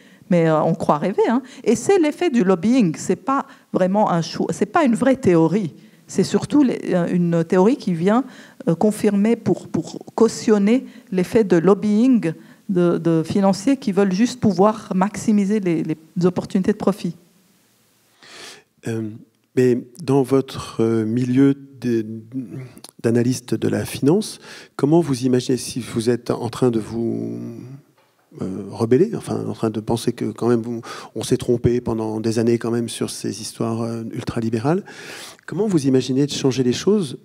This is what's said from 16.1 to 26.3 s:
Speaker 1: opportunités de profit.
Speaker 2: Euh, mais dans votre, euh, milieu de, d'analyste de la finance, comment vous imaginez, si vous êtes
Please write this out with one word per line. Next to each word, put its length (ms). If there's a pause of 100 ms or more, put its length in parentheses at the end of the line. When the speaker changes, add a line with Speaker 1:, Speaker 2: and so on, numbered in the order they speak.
Speaker 1:
opportunités 460
de 60
profit. 380 (1700)
Speaker 2:
Euh, 220 (460)
mais 280 (200)
dans 200
votre, 580
euh, 240
milieu 500 (260)
de, 240 (960)
d'analyste 540
de 120
la 180
finance, 540 (360)
comment 260
vous 220
imaginez, 340
si 220
vous 300
êtes 220